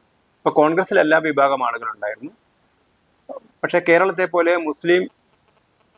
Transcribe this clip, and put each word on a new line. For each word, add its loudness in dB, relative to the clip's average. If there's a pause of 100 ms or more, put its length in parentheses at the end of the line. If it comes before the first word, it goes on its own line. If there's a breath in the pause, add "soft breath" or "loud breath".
(360)
ഇപ്പോൾ -2
കോൺഗ്രസ്സിൽ 2
എല്ലാ 4
വിഭാഗം 0
ആളുകളുണ്ടായിരുന്നു. -8 (1300)
പക്ഷേ 0 (100)
കേരളത്തെ 2
പോലെ 0
മുസ്ലിം -2 (880)